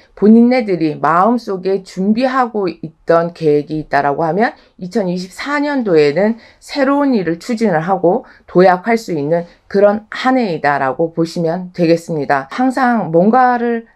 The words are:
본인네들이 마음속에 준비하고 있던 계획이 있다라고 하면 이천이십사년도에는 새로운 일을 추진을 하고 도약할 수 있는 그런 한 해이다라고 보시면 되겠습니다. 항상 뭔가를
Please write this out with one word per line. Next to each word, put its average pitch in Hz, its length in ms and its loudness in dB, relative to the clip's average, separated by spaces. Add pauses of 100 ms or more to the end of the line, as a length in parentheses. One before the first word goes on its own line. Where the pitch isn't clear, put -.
(140)
본인네들이 202 840 2
마음속에 190 840 0
준비하고 220 840 -2
있던 165 680 -2
계획이 151 460 -2
있다라고 143 460 -2
하면 208 280 -2 (240)
이천이십사년도에는 190 1600 -2 (220)
새로운 277 560 -2
일을 170 240 -2
추진을 220 400 -2
하고 180 480 0 (180)
도약할 185 540 2
수 208 120 -12
있는 170 360 -2 (200)
그런 202 440 2
한 262 260 0
해이다라고 147 760 -2
보시면 170 600 -4
되겠습니다. 156 760 0
항상 247 580 0
뭔가를 233 880 2